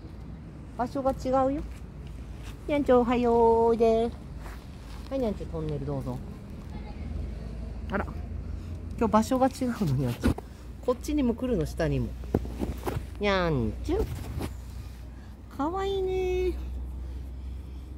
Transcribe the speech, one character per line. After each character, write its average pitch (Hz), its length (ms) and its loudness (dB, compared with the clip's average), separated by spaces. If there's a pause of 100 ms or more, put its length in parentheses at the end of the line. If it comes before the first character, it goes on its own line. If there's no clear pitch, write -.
(760)
場 240 100 0
所 277 160 -4
が 262 80 4
違 - 160 -2 (200)
う 269 80 2
よ。 320 60 -2 (1040)
に 311 60 0
ゃ 285 60 4
ん 285 60 4
ち 262 60 6
ゅ - 20 10
う、 247 60 10
お 240 40 8
は 240 140 4
よ 240 160 6
う。 - 20 8 (300)
お 233 80 6
い 233 40 2
で。 226 320 6 (1000)
は 269 80 -4
い、 - 20 0
に 247 80 2
ゃ 208 40 2
ん - 20 0
ち - 80 -8
ゅ - 20 -8
う、 151 40 -8
ト 165 120 -6
ン 156 80 -4
ネ 151 100 -2
ル 139 80 -4
ど 139 140 -2
う 127 40 -4
ぞ。 127 140 -4 (1700)
あ 294 60 0
ら。 - 80 -2 (920)
今 233 100 4
日 190 40 0
場 214 100 8
所 254 160 2
が 254 100 6
違 254 180 -2
う 226 200 0
の、 139 120 4
に 135 100 2
ゃ - 20 2
ん 120 40 2
ち - 140 2
ゅ - 20 8
う。 - 60 4 (500)
こ 247 80 4
っ - 100 -8
ち 302 100 -2
に 294 100 4
も 233 100 4
来 240 120 -4
る 247 120 2
の、 156 80 2
下 156 240 0
に 139 100 2
も。 117 80 0 (1120)
に 208 80 2
ゃ 185 220 6
ん 123 240 4 (100)
ち 302 100 0
ゅ 381 40 4
う。 440 80 2 (1500)
か 277 120 0
わ 381 160 -2
い 392 140 0
い - 20 0
ね。 370 560 2 (1400)